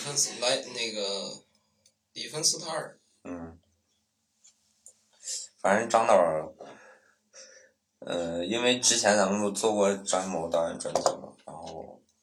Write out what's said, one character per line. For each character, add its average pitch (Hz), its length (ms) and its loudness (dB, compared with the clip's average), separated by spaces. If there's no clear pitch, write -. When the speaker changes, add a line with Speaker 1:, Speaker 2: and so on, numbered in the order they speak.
Speaker 1:
芬 143 100 -6
斯-， - 240 0
莱-， 127 180 0
那 117 160 -4
个， 98 520 -6
里 - 140 -10
芬 151 160 -6
斯 - 160 0
塔 - 140 -8
尔。 - 260 -8
Speaker 2:
嗯。 85 340 -14
反 98 200 4
正 117 100 -2
张 113 160 4
导 113 80 6
儿， 80 400 4
呃， 85 460 -4
因 113 160 -2
为 123 180 4
之 120 160 4
前 107 220 6
咱 98 140 4
们 104 100 0
不 104 80 0
做 107 240 0
过 98 220 4
张 95 280 -2
艺 95 60 -6
谋 82 180 -4
导 85 220 0
演 85 80 -6
专 80 160 -8
辑 - 80 0
嘛， - 320 -2
然 78 120 -16
后 82 440 -14